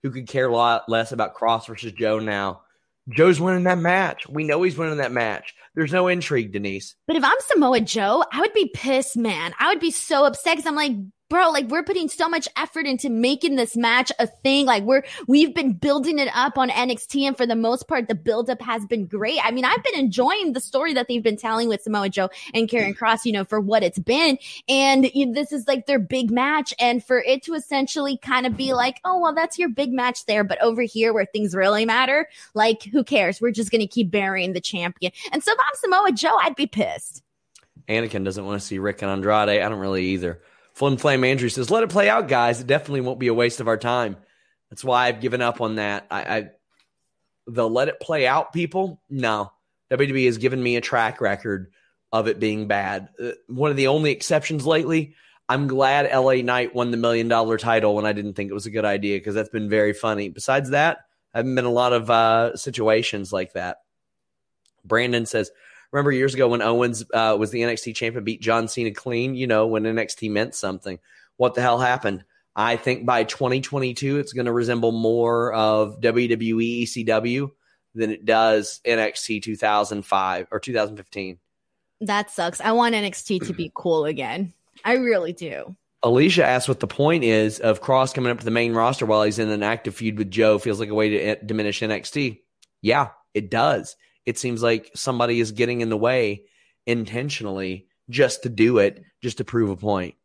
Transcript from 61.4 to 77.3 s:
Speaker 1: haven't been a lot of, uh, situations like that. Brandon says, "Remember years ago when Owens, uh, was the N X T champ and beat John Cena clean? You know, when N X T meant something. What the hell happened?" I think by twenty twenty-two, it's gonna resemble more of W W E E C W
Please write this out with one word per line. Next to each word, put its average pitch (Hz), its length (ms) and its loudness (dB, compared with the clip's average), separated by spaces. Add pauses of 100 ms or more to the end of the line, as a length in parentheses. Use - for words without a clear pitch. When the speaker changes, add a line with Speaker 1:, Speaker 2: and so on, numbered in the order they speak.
Speaker 1:
haven't 131 140 -2
been 127 120 0
a 123 40 2
lot 123 220 2
of, 113 160 0
uh, 113 480 4
situations 110 720 -2
like 95 220 -4
that. 90 300 -8 (1040)
Brandon 117 400 2
says, 107 240 -2 (400)
"Remember 143 200 2
years 131 220 0
ago 127 160 2
when 117 140 2
Owens, 117 500 0
uh, 113 260 2
was 107 120 -2
the 120 120 -4
N 117 60 0
X 117 140 -4
T 117 100 -10
champ 113 240 -6
and 113 80 -8
beat 113 160 -6
John 113 260 0
Cena 113 260 -4
clean? 123 420 -4
You 127 120 -4
know, 110 200 4
when 110 180 0
N 113 140 -2
X 113 160 -4
T 110 160 -6
meant 104 240 -2
something. 95 440 -8 (380)
What 123 180 2
the 120 60 -2
hell 120 180 2
happened?" 120 460 0 (320)
I 117 200 0
think 127 280 -2
by 120 200 2
twenty 127 360 -2
twenty-two, 135 580 -4
it's 143 140 -6
gonna 120 220 -2
resemble 120 380 2
more 117 600 2
of 110 480 2
W 120 280 2
W 113 320 0
E 113 40 2
E 120 220 -2
C 117 180 -8
W 120 460 0 (440)